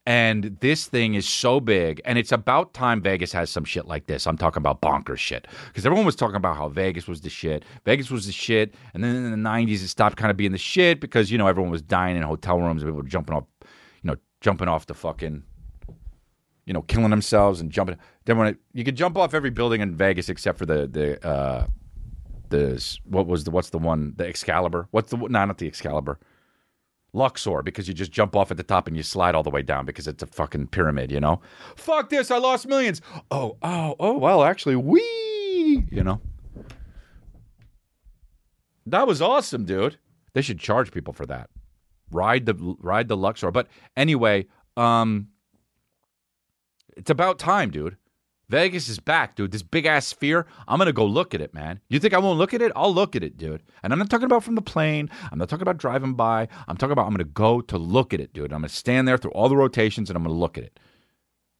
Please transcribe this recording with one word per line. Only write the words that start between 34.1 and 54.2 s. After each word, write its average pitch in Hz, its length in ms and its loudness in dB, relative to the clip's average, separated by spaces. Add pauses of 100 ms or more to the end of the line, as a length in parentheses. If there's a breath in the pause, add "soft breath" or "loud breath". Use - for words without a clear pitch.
well, 160 260 6
actually, 151 320 2
wee," 381 1120 2
you 95 140 0
know? 95 180 -2 (2750 loud breath)
That 214 220 2
was 156 140 2
awesome, 180 440 2
dude. 95 320 0 (360)
They 139 80 2
should 107 180 -4
charge 113 320 0
people 78 220 -10
for 73 120 -12
that. 64 240 -10 (640)
Ride 110 340 2
the, 87 360 -2
ride 107 260 -2
the 110 100 -2
Luxor. 95 340 -2
But 123 160 0 (280 soft breath)
anyway, 117 500 4 (300 soft breath)
um, 113 540 2 (1700)
it's - 140 -4
about 180 300 2
time, 165 320 0
dude. 78 260 -6 (520)
Vegas 170 380 0
is 113 100 -8
back, 151 380 0
dude. 98 160 -4
This 104 100 -6
big-ass 151 460 0
sphere. 160 400 0 (220 loud breath)
I'm 127 80 2
gonna 175 160 4
go 113 120 2
look 135 280 0
at 82 80 -4
it, 73 120 -10
man. 80 360 -10
You 135 100 0
think 202 140 2
I 180 40 6
won't 185 220 2
look 185 140 0
at 233 80 0
it? 233 160 2
I'll 180 160 2
look 190 200 2
at 107 80 -2
it, 71 140 -8
dude. 78 260 -8 (220 soft breath)
And 98 80 -2
I'm 147 80 2
not 202 100 -2
talking 233 160 2